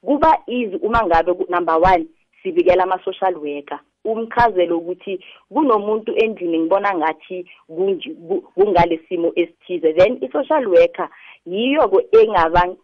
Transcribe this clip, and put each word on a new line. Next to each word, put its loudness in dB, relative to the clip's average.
Kuba 2
easy -4
uma 0
ngabe 2
ku-, -4
number 0
one, 4
sibikela 2
ama-social -4
worker, -10
umchazele 0
ukuthi -8
kunomuntu 0
endlini -2
ngibona 0
ngathi -6
kunji-, -4
ku-, -4
kungale 0
simo -2
esithize. -4
Then 2
i-social -2
worker 2
yiyo-ke 2
engaba 2